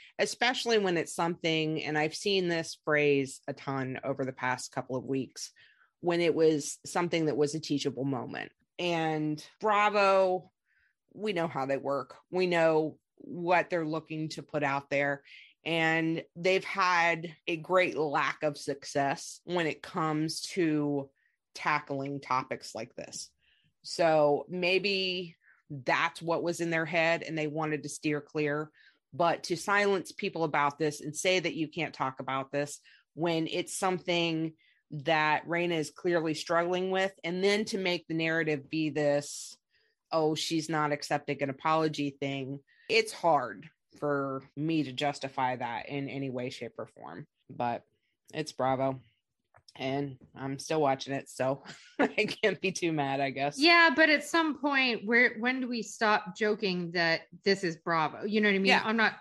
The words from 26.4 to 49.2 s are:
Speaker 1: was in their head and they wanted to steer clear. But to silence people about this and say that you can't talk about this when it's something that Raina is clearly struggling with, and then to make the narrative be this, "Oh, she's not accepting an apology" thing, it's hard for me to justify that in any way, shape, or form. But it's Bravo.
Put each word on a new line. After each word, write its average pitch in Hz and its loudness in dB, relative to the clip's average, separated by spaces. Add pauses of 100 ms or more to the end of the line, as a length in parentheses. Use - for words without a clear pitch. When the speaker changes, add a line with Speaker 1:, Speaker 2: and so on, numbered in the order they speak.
Speaker 1:
was 170 -2
in 170 -2
their 165 0
head 165 2
and 160 -6
they 151 -2
wanted 156 -4
to 147 -8
steer 147 -2
clear. 151 -2 (420)
But 156 2
to 170 -4
silence 202 2
people 165 -4
about 147 2
this 151 0
and 147 -10
say 185 2
that 165 -2
you 156 -2
can't 151 -6
talk 131 -6
about 131 -4
this 143 -4 (360)
when 160 0
it's 175 -6
something 170 0 (380)
that 151 2
Raina 170 0
is 151 -2
clearly 165 0
struggling 175 0
with, 190 0 (120)
and 180 -4
then 202 4
to 214 -4
make 180 -2
the 160 -6
narrative 160 0
be 156 -2
this, 143 0 (560)
"Oh, 156 2
she's 156 -2
not 151 2
accepting 143 -2
an 139 -2
apology" 151 0
thing, 139 -6 (280)
it's 226 2
hard 143 0 (300)
for 139 -2 (140)
me 156 0
to 127 -8
justify 135 -2
that 117 -6
in 139 -6
any 135 -6
way, 123 -6
shape, 120 -10
or 113 -10
form. 82 -16 (240)
But 120 -4 (500)
it's 151 -6
Bravo. 131 0 (760)